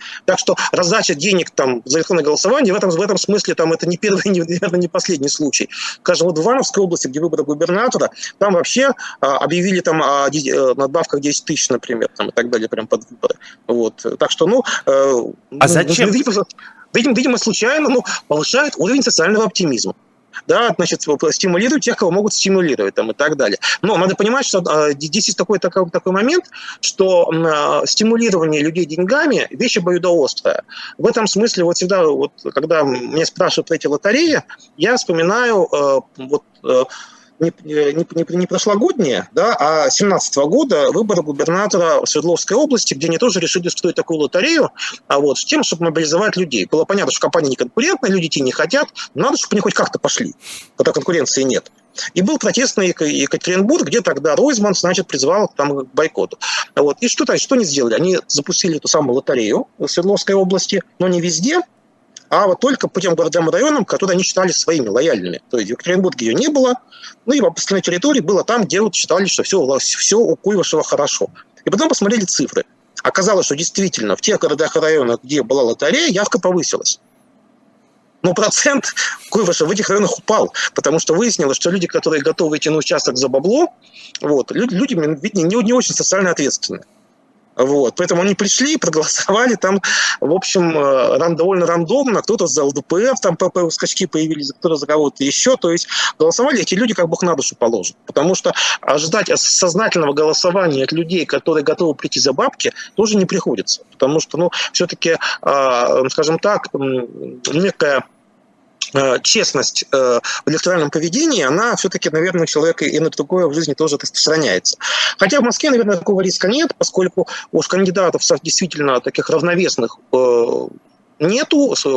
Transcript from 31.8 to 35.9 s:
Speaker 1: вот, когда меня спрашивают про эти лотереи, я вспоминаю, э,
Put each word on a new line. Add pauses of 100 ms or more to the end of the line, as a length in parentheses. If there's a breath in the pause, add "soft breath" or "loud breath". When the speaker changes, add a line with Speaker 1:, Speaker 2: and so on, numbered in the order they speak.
Speaker 1:
вот, (220)
когда
меня
спрашивают
про
эти
лотереи, (360 loud breath)
я
вспоминаю,
э, (180)